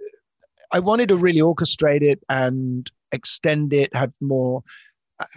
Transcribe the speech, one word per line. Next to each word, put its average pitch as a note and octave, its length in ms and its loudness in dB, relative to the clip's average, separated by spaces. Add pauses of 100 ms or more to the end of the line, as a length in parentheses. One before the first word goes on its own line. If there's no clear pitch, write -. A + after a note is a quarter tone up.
(720)
I F3 80 0
wanted G#3+ 300 2
to F#3 80 4
really E3+ 240 4
orchestrate D#3 640 2
it C#3+ 260 2
and B2+ 600 -2 (220)
extend D3+ 600 -2
it, C#3 220 2
have B2+ 260 -2
more, C3 420 -2 (560)
uh, - 60 -10 (120)